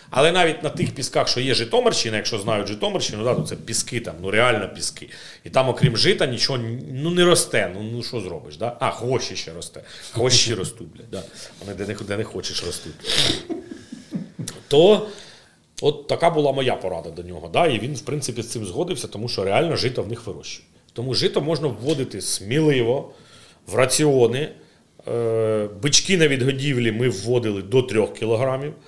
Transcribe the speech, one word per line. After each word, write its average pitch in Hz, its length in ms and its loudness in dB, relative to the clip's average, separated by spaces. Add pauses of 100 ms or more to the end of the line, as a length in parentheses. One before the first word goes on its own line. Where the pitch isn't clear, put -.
(100)
Але 151 220 6
навіть 175 300 2
на 147 80 -2
тих 120 240 -2
пісках, 135 340 0
що - 120 0
є 131 140 0
Житомирщина, 117 600 2
якщо 104 220 -2
знають 104 300 0
Житомирщину, 110 560 -4
да, 123 100 2
то - 80 0
це - 140 -6
піски - 440 -4
там, 85 220 -8
ну, 95 80 -4
реально 107 440 4
піски. - 340 -8 (360)
І - 60 -14
там, 131 180 4
окрім 120 280 2
жита, 170 300 4
нічого, 127 320 -2 (340)
ну, 143 180 -4
не 175 140 4
росте, 156 500 4
ну, 101 80 -8 (100)
ну, 120 100 -6
що 117 180 -6
зробиш, 76 360 -10
да? 107 240 -6
А, 165 100 0
хвощі 117 460 -4
ще - 160 -10
росте. 82 280 -14 (320)
Хвощі 117 420 2
ростуть, 90 400 -6
блядь, - 160 -20
да. 95 120 -10 (380)
Вони 98 180 -10
де 98 80 -6
не, 104 80 -6 (140)
де 101 80 -4
не 107 80 -4
хочеш - 420 -8
ростуть. 82 280 -8 (1700)
То 190 380 8 (760)
от - 240 0
така 165 240 2
була 151 220 4
моя 131 220 0
порада 85 360 -6
до 85 120 -10
нього, 85 300 -12
да? 143 140 4
І 127 120 2
він, 127 160 -4
в 120 60 -8
принципі, 123 420 -6
з 110 60 -10
цим 110 180 -6
згодився, 143 420 -4
тому 110 200 -6
що 107 160 -2
реально 123 320 2
жито 117 260 0
в 90 60 -8
них 113 180 -10
вирощують. - 420 -12 (240)
Тому 123 220 -4
жито 156 260 2
можна 151 280 -2
вводити 127 520 -4
сміливо 131 920 2 (560)
в - 80 -8
раціони. 135 720 4 (600)
Е, 113 600 0 (140)
бички 151 360 4
на 156 100 6
відгодівлі 131 640 0
ми 120 160 0
вводили 107 540 0
до 113 200 4
трьох 110 320 0
кілограмів, 131 580 -2 (160)